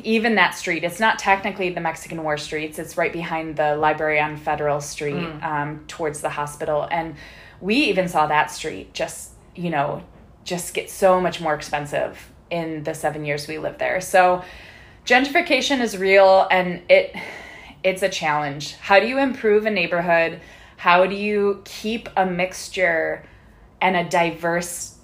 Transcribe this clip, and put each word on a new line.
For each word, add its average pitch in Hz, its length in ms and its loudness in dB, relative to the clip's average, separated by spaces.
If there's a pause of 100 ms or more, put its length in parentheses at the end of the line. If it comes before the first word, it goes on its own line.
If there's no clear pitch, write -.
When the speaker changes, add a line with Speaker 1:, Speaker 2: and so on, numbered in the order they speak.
Speaker 1:
even 226 320 2
that 180 200 4
street. 165 300 -4
It's 175 160 -6
not 220 180 2
technically 196 520 0
the 175 100 -6
Mexican 165 420 -6
War 151 140 -2
streets. 151 420 -8
It's 156 160 -10
right 170 160 0
behind 160 460 -6
the 151 180 2
library 156 460 0
on 151 160 -4
Federal 147 420 -2
Street, 147 360 -6
Speaker 2:
Mm. 156 280 -8
Speaker 1:
um, 151 460 -6
towards 151 320 -6
the 156 80 -4
hospital. 147 600 -4
And 165 260 -4 (440)
we 202 160 -2
even 196 320 2
saw 156 200 2
that 151 240 2
street - 420 -10
just, - 380 -8 (220)
you 175 160 -6
know, 147 340 -2 (420)
just - 280 -6
get - 160 -6
so 185 300 4
much 170 220 -2
more 156 120 0
expensive 147 800 -4 (200)
in 160 320 -4
the 156 120 -6
seven 151 300 -4
years 147 220 -4
we 156 120 -8
lived 143 180 -6
there. 127 240 -2
So 180 400 4 (640)
gentrification 277 760 2
is 214 160 -2
real, 190 520 8
and 180 400 0
it, - 260 6 (680)
it's 185 180 0
a 196 80 2
challenge. 151 680 -2
How 196 220 6
do 208 80 4
you 262 120 -2
improve 220 480 2
a - 20 2
neighborhood? 170 680 2 (380)
How 180 280 6
do 190 100 0
you 202 500 0
keep 220 520 -8
a 190 80 4
mixture 175 1000 -2 (580)
and 190 140 2
a 175 80 2
diverse 170 1000 -2